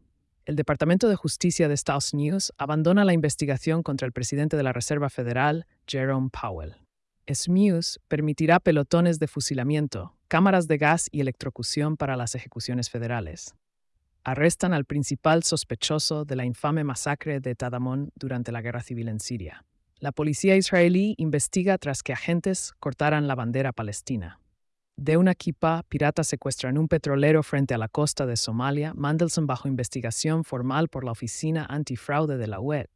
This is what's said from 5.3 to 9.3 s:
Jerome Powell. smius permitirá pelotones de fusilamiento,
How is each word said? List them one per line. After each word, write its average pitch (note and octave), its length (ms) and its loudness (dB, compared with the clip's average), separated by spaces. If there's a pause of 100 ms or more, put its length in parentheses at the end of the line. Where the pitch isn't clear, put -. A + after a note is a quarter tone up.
Jerome C3 420 -2
Powell. E2 460 -10 (540)
smius F3 800 2
permitirá D3+ 540 2
pelotones E3+ 580 4
de D3+ 80 0
fusilamiento, C3+ 880 -2 (140)